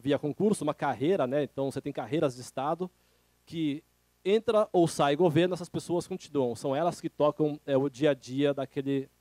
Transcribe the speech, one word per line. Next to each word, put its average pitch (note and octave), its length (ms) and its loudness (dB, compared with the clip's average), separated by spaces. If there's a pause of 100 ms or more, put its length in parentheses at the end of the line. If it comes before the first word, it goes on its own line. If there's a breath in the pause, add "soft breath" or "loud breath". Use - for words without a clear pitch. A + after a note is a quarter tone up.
via C#3 160 2
concurso, F3+ 460 0
uma D3 100 -2
carreira, C#3+ 540 0
né? C#3+ 160 0
Então, C3+ 280 -4
você C#3 80 -8
tem C#3+ 140 -8
carreiras C3+ 420 -2
de B2+ 60 -16
Estado D#3+ 480 -6 (560)
que D#3 380 -6 (400)
entra G#3+ 480 2
ou F3 160 4
sai D3 280 2
governo, F3 380 4
essas E3+ 160 -10
pessoas E3 380 -4
continuam. C3+ 480 -2
São C3+ 200 -4
elas G3+ 260 -2
que E3 80 -6
tocam, D3 560 0
é, C#3 100 0
o C#3 140 2
dia C3+ 220 2
a - 20 2
dia C3+ 400 0
daquele, C3+ 560 -4 (120)